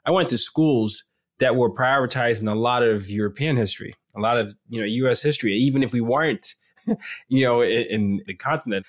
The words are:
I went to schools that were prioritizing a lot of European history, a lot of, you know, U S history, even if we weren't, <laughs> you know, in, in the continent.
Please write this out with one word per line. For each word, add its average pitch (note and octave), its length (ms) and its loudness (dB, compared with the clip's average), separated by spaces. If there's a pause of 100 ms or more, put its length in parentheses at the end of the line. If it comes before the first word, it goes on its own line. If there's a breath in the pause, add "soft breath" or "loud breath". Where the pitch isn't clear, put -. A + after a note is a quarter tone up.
I D3 60 0
went F#3 180 2
to A#2+ 80 0
schools C3 680 0 (340)
that B2+ 180 2
were A#2+ 140 2
prioritizing B2 800 0
a G#2 40 0
lot A#2+ 280 0
of G#2+ 280 0
European G#2+ 460 -2
history, G#2 380 -4 (220)
a G2+ 40 -8
lot A#2 180 2
of, G#2 160 -2 (140)
you A#2 120 -6
know, G#2 60 -2
U B2 220 0
S A#2 120 2
history, C#3+ 340 0
even C3+ 280 2
if A#2 100 -2
we B2 80 0
weren't, B2+ 540 -2 (320 soft breath)
<laughs> - 420 -6
you C3 160 2
know, A#2+ 160 4
in, A2+ 260 2
in G2+ 400 0
the F#2 80 -8
continent. B2 540 -4